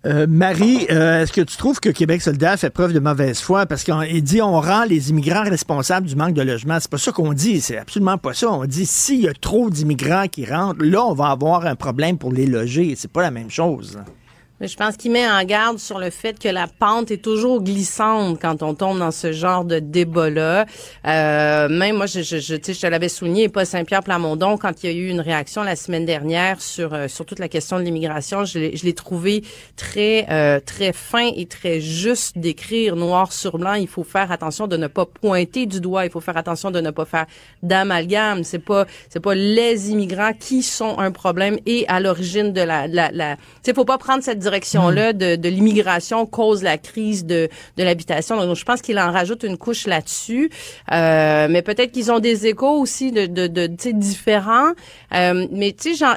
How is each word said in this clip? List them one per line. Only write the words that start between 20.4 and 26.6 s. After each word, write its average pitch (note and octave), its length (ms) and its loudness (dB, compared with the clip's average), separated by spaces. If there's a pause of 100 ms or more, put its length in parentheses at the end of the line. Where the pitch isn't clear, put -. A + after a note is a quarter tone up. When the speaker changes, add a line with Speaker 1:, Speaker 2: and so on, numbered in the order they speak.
Speaker 2:
Euh, D3+ 640 2
même F#3+ 280 0
moi, G3 100 0
je, F3+ 160 -6
je, D#3+ 160 -4
je, D3 160 -6
tu D#3 120 -8
sais, F#3+ 80 -6
je - 80 -10
te F#3 40 -2
l'avais E3+ 220 0
souligné, F#3 400 0
Paul F#3+ 180 0
Saint-Pierre F#3 380 -2
Plamondon, F3 540 0
quand F#3 260 -6
il E3+ 80 -2
y - 20 -4
a - 20 -4
eu F#3 120 -4
une F3+ 100 -2
réaction D#3+ 460 -4
la F#3 100 -2
semaine E3 300 -4
dernière E3 560 -2